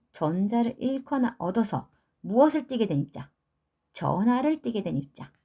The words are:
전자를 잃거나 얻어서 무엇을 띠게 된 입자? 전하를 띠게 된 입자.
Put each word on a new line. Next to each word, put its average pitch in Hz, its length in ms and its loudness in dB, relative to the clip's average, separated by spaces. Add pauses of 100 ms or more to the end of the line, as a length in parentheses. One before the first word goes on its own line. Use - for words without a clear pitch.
(120)
전자를 208 640 0
잃거나 269 600 -2
얻어서 185 520 -2 (320)
무엇을 269 460 4
띠게 226 200 0
된 151 120 0
입자? - 300 -6 (640)
전하를 247 680 0
띠게 220 220 -4
된 160 140 -4
입자. - 340 -10 (140)